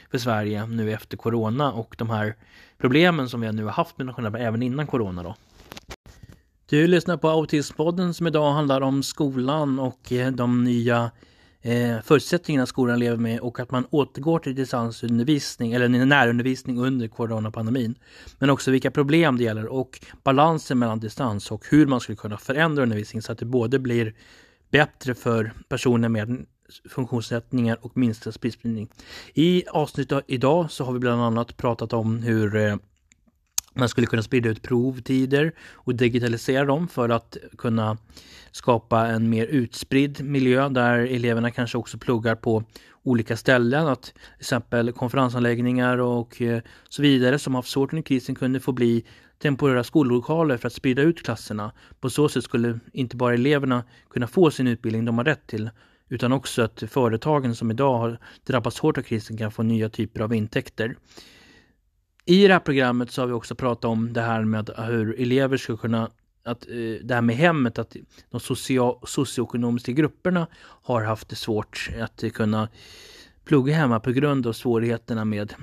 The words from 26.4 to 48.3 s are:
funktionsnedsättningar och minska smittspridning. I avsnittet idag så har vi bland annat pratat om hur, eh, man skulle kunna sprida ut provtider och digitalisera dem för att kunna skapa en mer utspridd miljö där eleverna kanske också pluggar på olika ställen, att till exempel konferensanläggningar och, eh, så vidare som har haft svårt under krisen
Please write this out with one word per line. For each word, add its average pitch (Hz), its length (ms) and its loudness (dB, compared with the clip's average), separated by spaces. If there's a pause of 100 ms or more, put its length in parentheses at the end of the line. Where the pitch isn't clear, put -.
funktionsnedsättningar 120 920 -2
och - 160 -12
minska 113 360 0
smittspridning. 113 560 -6 (460)
I 175 340 4
avsnittet 139 580 -2
idag 139 440 2
så - 140 -6
har 127 80 -4
vi 123 60 -2
bland 120 240 0
annat 117 340 -2
pratat 117 360 -2
om 113 300 -2
hur, 110 340 0
eh, 104 200 2 (960)
man 127 140 2
skulle 117 180 0
kunna 113 160 -2
sprida 117 260 0
ut 110 140 -4
provtider 131 880 0 (200)
och - 220 -6
digitalisera 123 680 2
dem 147 240 0
för 120 200 -2
att 117 280 -2 (220)
kunna 110 400 0 (520)
skapa 117 560 2
en 113 240 0
mer 113 160 0
utspridd 139 800 -2
miljö 135 440 2
där 120 300 4
eleverna 120 520 0
kanske 120 280 -4
också 113 200 -8
pluggar 113 360 0
på 110 300 0 (380)
olika 117 340 0
ställen, 131 500 2
att 131 160 -2
till - 100 -20 (260)
exempel 120 540 -2
konferensanläggningar 123 1080 0
och, 120 440 -2
eh, 117 200 0 (260)
så - 140 -4
vidare 135 360 4
som 135 160 -2
har 127 40 0
haft 123 120 -6
svårt 135 220 0
under 156 100 -4
krisen 131 320 -2